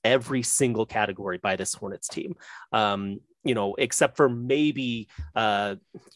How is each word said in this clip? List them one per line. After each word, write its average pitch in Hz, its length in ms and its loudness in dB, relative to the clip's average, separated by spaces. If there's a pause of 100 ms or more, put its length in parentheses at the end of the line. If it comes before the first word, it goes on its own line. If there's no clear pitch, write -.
every 123 400 4
single 117 420 2
category 98 520 -2
by 95 180 0
this 95 180 -4
Hornets - 340 -10
team. - 280 -8 (360)
Um, 104 500 0 (220)
you 123 100 0
know, 101 240 0
except - 400 2
for 147 100 8
maybe, 123 800 0 (280)
uh, 104 400 2 (400)